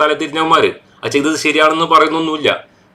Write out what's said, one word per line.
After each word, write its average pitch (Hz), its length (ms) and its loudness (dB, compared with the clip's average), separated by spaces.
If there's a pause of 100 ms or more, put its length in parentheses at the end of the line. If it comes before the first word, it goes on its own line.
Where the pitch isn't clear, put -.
തല 151 120 2
തിരിഞ്ഞവന്മാര്. 156 600 0 (320)
അത് 117 60 -4
ചെയ്തത് 147 260 0
ശരിയാണെന്ന് 156 480 2
പറയുന്നൊന്നുമില്ല. 156 960 -2 (160)